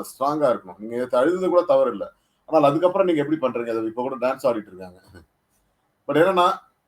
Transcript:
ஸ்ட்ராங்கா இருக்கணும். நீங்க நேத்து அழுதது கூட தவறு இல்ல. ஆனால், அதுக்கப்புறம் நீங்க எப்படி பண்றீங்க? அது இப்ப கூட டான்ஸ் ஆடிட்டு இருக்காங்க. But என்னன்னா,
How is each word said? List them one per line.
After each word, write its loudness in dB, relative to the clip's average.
ஸ்ட்ராங்கா -2
இருக்கணும். -4
நீங்க -10
நேத்து 0
அழுதது 2
கூட 0
தவறு 2
இல்ல. -6
ஆனால், 2
அதுக்கப்புறம் 2
நீங்க 2
எப்படி -2
பண்றீங்க? -4
அது -2
இப்ப -6
கூட -6
டான்ஸ் -2
ஆடிட்டு -2
இருக்காங்க. -18
But 2
என்னன்னா, 4